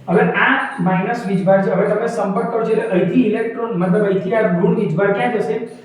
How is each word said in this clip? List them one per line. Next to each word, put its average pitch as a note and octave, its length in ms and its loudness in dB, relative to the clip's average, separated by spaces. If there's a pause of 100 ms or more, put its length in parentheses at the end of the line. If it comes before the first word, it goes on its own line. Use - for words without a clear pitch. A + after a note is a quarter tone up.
હવે F#3+ 140 4
આ - 580 0
માઇનસ F#3 460 -2
વીજભાર F#3+ 360 2
છે. - 80 -2
હવે - 160 0
તમે G#3+ 200 0
સંપર્ક G3 440 -2
કરો A3+ 140 -2
છો A3 60 0
એટલે - 200 0
અહીંથી G#3+ 360 2
ઇલેક્ટ્રોન, A3+ 520 -2
મતલબ F#3 260 2
અહીંથી F#3+ 300 0
આ A3 60 2
ઋણ G3 340 2
વીજભાર G3 380 0
ક્યાં A#3 200 -2
જશે? A3 360 -4 (160)